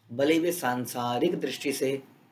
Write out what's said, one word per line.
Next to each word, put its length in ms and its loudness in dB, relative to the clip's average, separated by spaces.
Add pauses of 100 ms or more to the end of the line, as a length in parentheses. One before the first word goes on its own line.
(120)
भले 260 4
वे 140 2
सांसारिक 880 0
दृष्टि 320 -4
से 300 -2 (300)